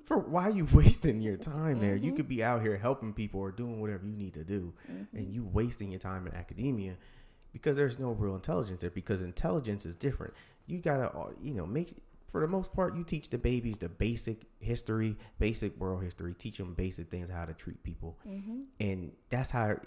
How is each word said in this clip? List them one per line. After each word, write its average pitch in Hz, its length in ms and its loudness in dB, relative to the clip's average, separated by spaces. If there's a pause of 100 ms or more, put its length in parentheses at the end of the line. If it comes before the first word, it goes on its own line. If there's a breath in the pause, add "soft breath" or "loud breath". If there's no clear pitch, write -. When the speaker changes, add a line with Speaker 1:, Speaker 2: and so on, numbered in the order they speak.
Speaker 1:
For, 294 140 2
why 180 260 0
are 208 60 2
you 190 200 0
<laughs> - 20 2
wasting 151 480 12
your 107 160 0
time 151 440 -2
there? 101 160 4
You 113 120 0
Speaker 2:
Mm-hmm. 277 80 -2
Speaker 1:
could 160 120 0
be 120 140 0
out 117 200 2
here 107 140 2
helping 117 360 0
people 101 280 -4
or 98 120 -4
doing 117 280 -6
whatever 101 260 -4
you 107 100 -8
need 98 180 -8
to 78 100 -10
do, 87 280 -4 (180)
Speaker 2:
Mm-hmm. 92 260 -12
Speaker 1:
and 98 180 -8
you 117 180 -4
wasting 107 380 0
your 92 100 -8
time 92 260 -6
in - 80 -8
academia 98 600 -4 (580 soft breath)
because 147 240 0
there's 135 220 0
no 131 140 -4
real 104 240 -2
intelligence 98 440 -4
there. 87 100 -4
Because 92 320 -4
intelligence 110 640 -2
is 85 100 -8
different. - 380 -4 (320 loud breath)
You 170 120 -6
gotta, 139 380 0
uh, - 140 -8 (100)
you 139 140 -8
know, 87 100 -4
make, 135 300 -4 (320)
for - 140 -4
the 156 80 2
most 185 240 -2
part, 180 240 -2
you 170 80 -6
teach 160 260 -6
the 123 80 -2
babies 120 400 0
the 87 100 -6
basic 113 540 -2 (160)
history, 110 560 0 (240 loud breath)
basic 107 400 0
world 92 240 -4
history, 87 320 -8
teach - 240 -12
'em 90 160 -8
basic 87 340 -4
things, 90 220 -8
how 85 140 -6
to 80 100 -8
treat - 300 -12
people. 82 340 -10 (100)
Speaker 2:
Mm-hmm. 202 340 -8 (180)
Speaker 1:
And 95 320 -4 (180)
that's 127 220 -2
how, 107 240 0 (100)